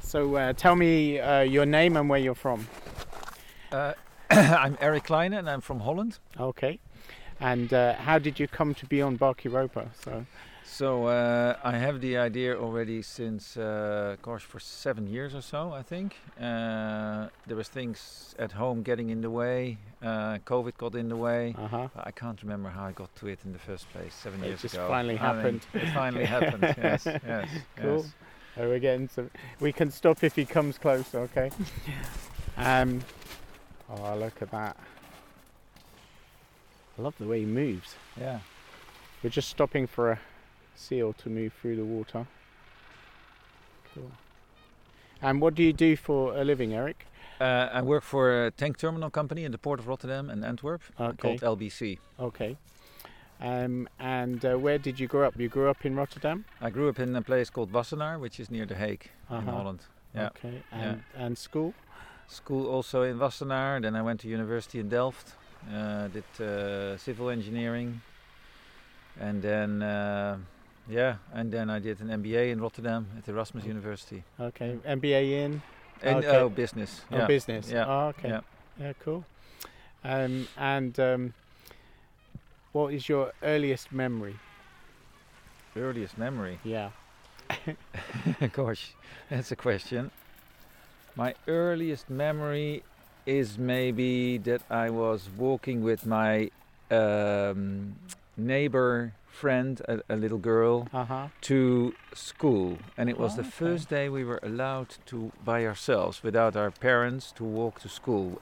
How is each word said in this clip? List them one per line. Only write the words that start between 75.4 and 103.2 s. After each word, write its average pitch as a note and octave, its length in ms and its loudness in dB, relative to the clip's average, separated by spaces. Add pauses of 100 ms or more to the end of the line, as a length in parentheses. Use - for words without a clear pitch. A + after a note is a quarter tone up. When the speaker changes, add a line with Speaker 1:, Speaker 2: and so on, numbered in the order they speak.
Speaker 1:
in? D3 180 -4 (400)
Speaker 2:
In, C3+ 160 4
Speaker 1:
Okay. C#3+ 100 2
Speaker 2:
uh, C3 200 8
business, A2 540 -4 (100)
Speaker 1:
Oh, C3+ 60 0
Speaker 2:
yeah. A#2 100 4
Speaker 1:
business. A2+ 420 2
Speaker 2:
Yeah. A#2 180 2
Speaker 1:
Oh, C#3 220 2
okay. C#3+ 200 -6
Speaker 2:
Yeah. G#2+ 120 -2 (380)
Speaker 1:
Yeah, C#3+ 140 -8 (100)
cool. D#3+ 220 -6 (800)
Um, C3 500 0
and, C3+ 440 0
um, B2+ 340 2 (1400)
what D3 180 2
is C#3 160 -6
your C3+ 240 2 (120)
earliest C#3+ 480 0
memory? A#2+ 440 -4 (1400)
Speaker 2:
Earliest A#2 420 -4
memory? A2 460 -6
Speaker 1:
Yeah. A2 260 -4 (800)
Speaker 2:
<laughs> - 840 -6
Gosh, A#2 420 -6 (360)
that's C3 220 -6
a A#2+ 40 -4
question. A#2+ 560 -4 (1040)
My B2+ 200 -2 (120)
earliest E3 600 0
memory D3 760 -2 (420)
is C3 320 2
maybe B2+ 840 2
that A#2+ 300 0
I A#2 200 2
was A2 480 0
walking B2 460 0
with A2 220 2
my, G#2+ 440 4 (420)
um, G2+ 1040 2 (400)
neighbor B2 800 2 (140)
friend, B2+ 600 0
a, A2+ 120 0 (100)
a A2 60 0
little G#2+ 220 0
girl, A#2 560 4
Speaker 1:
Uh-huh. C3 340 -4 (140)
Speaker 2:
to B2 520 4 (200)
school, F#2+ 640 2 (200)
and B2 120 0
it A#2+ 80 -2
was A2 160 0